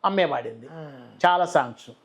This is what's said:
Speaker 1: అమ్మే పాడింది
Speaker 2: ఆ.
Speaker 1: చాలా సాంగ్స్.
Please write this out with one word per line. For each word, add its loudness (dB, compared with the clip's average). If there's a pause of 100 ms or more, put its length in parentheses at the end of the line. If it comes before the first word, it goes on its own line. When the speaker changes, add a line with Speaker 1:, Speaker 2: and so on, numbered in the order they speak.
Speaker 1:
అమ్మే 2
పాడింది -6
Speaker 2:
ఆ. -14 (340)
Speaker 1:
చాలా 6
సాంగ్స్. -2 (140)